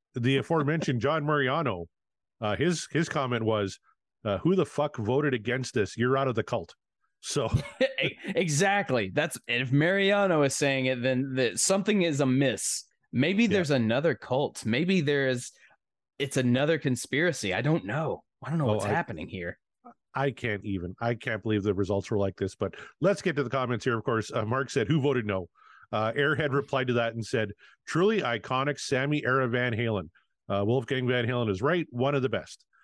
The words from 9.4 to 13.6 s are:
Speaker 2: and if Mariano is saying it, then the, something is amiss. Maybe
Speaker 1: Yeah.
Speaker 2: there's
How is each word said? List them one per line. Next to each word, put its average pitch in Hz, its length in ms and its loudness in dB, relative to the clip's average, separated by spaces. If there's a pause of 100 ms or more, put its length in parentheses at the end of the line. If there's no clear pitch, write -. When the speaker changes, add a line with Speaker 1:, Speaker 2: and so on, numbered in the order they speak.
Speaker 2:
and 120 160 0
if 123 100 -2
Mariano 190 720 4
is 135 140 2
saying 135 300 2
it, 131 160 0
then 131 320 0
the, 120 220 2
something 196 460 2
is 156 180 0
amiss. 131 640 0 (280)
Maybe 170 300 2
Speaker 1:
Yeah. 233 80 4
Speaker 2:
there's 180 200 2